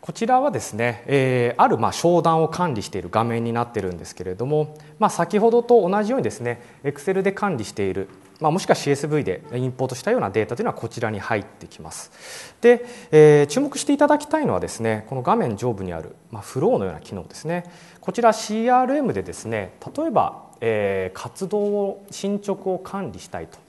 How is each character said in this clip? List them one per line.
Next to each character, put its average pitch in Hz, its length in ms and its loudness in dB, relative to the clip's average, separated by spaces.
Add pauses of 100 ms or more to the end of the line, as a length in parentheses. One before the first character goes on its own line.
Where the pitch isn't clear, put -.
こ - 120 -14
ち - 140 -4
ら 254 120 6
は 285 100 0
で 151 100 -4
す - 140 -10
ね、 113 340 -2
え 127 500 2
ー、 - 40 4
あ 254 60 6
る、 196 100 2
ま 110 120 0
あ、 - 20 -4
商 170 300 2
談 160 220 4
を 156 40 2
管 160 260 -2
理 104 100 -4
し - 60 -10
て - 80 -8
い 90 40 -6
る 87 100 -10
画 107 120 2
面 117 200 -2
に 117 100 -2
な 117 100 0
っ 117 80 -8
て 107 100 -4
る 92 120 -4
ん 87 40 -10
で 85 80 -14
す - 100 -18
け - 80 -12
れ 92 120 -6
ど 110 100 -6
も、 151 300 -2 (220)
ま 214 100 2
あ、 - 20 4
先 196 300 0
ほ 226 120 4
ど 240 100 4
と 240 260 6
同 202 160 0
じ 208 80 -2
よ 269 60 0
う - 20 0
に 160 40 -2
で 110 60 0
す - 100 -12
ね、 120 220 -6 (220)
Excel 180 380 -2
で 196 100 2
管 190 260 -2
理 107 80 -6
し - 80 -14
て 98 160 -2
い 92 40 -4
る、 95 140 -6 (320)
ま 156 80 0
あ、 151 40 4
も 175 80 2
し - 60 -6
く - 40 -16
は 175 60 6
シ - 140 -4
ー 143 40 6
エ - 20 4
ス 147 120 -6
ブ 151 120 0
イ 131 60 -2
で 92 180 -4 (100)
イ 127 140 -2
ン 123 60 -4
ポ 131 120 -4
ー - 40 -4
ト 127 60 -6
し - 60 -12
た 202 100 -2
よ 254 60 2
う - 40 0
な 101 80 -2
デ 104 160 0
ー - 40 -16
タ 120 60 -4
と 160 60 -6
い - 20 -2
う - 20 -2
の 202 60 -2
は - 60 -8
こ 117 100 -8
ち - 140 -8
ら 113 100 -2
に 104 80 -6
入 107 220 -2
っ - 20 -10
て - 240 -18
き - 140 -20
ま 80 100 -14
す。 - 720 -18
で、 240 240 6 (260)
え 151 320 10
ー、 143 40 0
注 247 120 -2
目 285 180 -2
し - 60 -4
て - 80 0
い 277 60 4
た 294 100 6
だ 294 100 6
き 294 100 -6
た 311 120 0
い 294 60 -2
の 135 80 0
は 90 80 0
で 87 80 -6
す - 100 -12
ね、 110 300 0
こ 135 60 -6
の 127 60 -4
画 180 140 2
面 139 220 0
上 120 160 -2
部 95 100 -8
に 90 80 -6
あ 82 100 -6
る、 - 140 -14 (160)
ま 110 80 -12
あ、 - 20 -14
フ - 200 -6
ロ 220 140 2
ー - 20 0
の 104 80 -2
よ 90 60 -4
う - 20 -8
な 76 80 -12
機 - 120 -14
能 95 140 -10
で - 80 -20
す - 100 -14
ね。 170 200 -4 (340)
こ 185 140 -8
ち 233 80 -2
ら 233 100 6
シ 220 340 -2
ー 247 140 4
ア 254 40 2
ー - 40 0
ル 269 80 0
エ 302 60 0
ム 214 120 0
で 98 80 -2
で - 120 -8
す - 120 -14
ね、 107 280 -6 (220)
例 302 100 -4
え 320 60 -2
ば、 131 320 0 (180)
え 98 520 0
ー、 - 80 -14
活 - 280 -10
動 208 100 -2
を、 202 500 -2
進 202 300 -4
捗 196 320 -6
を 180 80 -2
管 185 320 -8
理 92 80 -14
し - 80 -20
た 87 140 -10
い 82 60 -12
と。 - 100 -20 (120)